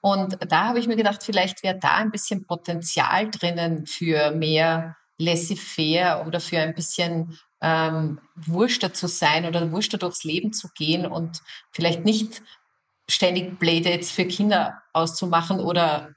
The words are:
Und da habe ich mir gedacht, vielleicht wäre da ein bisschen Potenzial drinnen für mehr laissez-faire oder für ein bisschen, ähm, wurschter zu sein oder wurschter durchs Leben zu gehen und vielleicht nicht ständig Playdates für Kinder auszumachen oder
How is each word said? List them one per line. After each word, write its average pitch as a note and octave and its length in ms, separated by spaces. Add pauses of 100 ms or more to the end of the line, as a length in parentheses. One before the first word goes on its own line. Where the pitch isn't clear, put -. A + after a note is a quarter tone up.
Und G3 360 (140)
da E3+ 140
habe A#3+ 140
ich A3+ 80
mir A3+ 100
gedacht, G#3 260
vielleicht F#3+ 400
wäre F#3 160
da - 160
ein A3 160
bisschen G3+ 340
Potenzial E3+ 840
drinnen E3+ 560
für D3+ 460
mehr D#3+ 640 (200)
laissez-faire E3 1080
oder E3 140
für E3+ 180
ein D#3+ 140
bisschen, E3 640 (220)
ähm, D#3+ 580 (160)
wurschter F3 580
zu - 140
sein E3 380
oder E3 260
wurschter G#3 260
durchs F3+ 280
Leben F3+ 260
zu - 240
gehen E3 300
und E3 360 (300)
vielleicht E3 320
nicht G#3+ 380 (680)
ständig F3+ 500
Playdates E3+ 520
für F3+ 140
Kinder F#3+ 560 (100)
auszumachen E3+ 720
oder E3 560